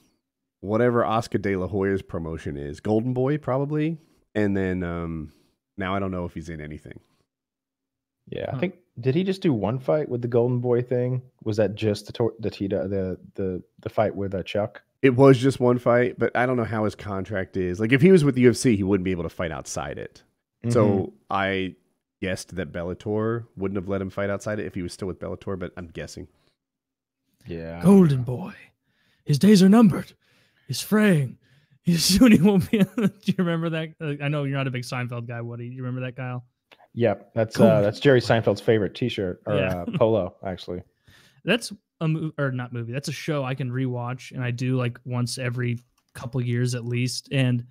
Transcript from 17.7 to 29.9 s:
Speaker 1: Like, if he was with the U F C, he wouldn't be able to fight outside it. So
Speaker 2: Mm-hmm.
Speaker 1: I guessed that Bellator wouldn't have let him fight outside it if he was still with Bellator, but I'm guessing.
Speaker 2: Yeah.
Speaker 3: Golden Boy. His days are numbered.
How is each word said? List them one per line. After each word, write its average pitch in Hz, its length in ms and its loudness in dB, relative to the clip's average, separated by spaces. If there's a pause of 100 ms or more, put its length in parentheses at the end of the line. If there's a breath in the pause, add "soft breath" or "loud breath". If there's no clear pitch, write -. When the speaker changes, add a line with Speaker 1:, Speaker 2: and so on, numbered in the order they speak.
Speaker 1:
Like, 110 120 0
if 131 100 4
he 180 100 8
was 175 140 8
with 139 80 4
the 127 80 0
U 123 80 8
F 113 60 4
C, 120 200 4
he 98 60 0
wouldn't 95 240 2
be 95 60 -2
able 87 100 -4
to 80 80 -6
fight 87 220 -6
outside 71 480 -10
it. - 240 -16 (460)
So 117 180 4
Speaker 2:
Mm-hmm. 98 280 0 (140)
Speaker 1:
I 95 460 -2 (460)
guessed 92 340 -6
that 85 160 -6
Bellator 107 760 -4 (100)
wouldn't 95 200 -4
have 92 120 -6
let 98 140 -2
him 95 80 -6
fight 101 220 -4
outside 107 280 -6
it 90 60 -6
if 90 80 -12
he 98 80 -6
was 87 120 -8
still - 140 -8
with 87 120 -8
Bellator, 90 400 -8
but 87 180 -10
I'm 87 120 -14
guessing. - 380 -12 (1160)
Speaker 2:
Yeah. 82 380 -10
Speaker 3:
Golden 165 400 6
Boy. 123 300 -8 (720)
His 147 140 2
days 196 220 8
are 190 80 8
numbered. 214 440 6 (540)